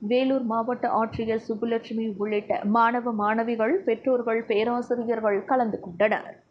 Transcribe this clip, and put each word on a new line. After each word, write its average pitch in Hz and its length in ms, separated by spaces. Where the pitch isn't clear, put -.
வேலூர் 254 420
மாவட்ட 233 460
ஆட்சியர் 220 600
சுப்புலட்சுமி 226 680
உள்ளிட்ட 208 480
மாணவ 233 480
மாணவிகள், 226 720
பெற்றோர்கள், 233 600
பேராசிரியர்கள் 226 1000
கலந்து 240 360
கொண்டனர். - 720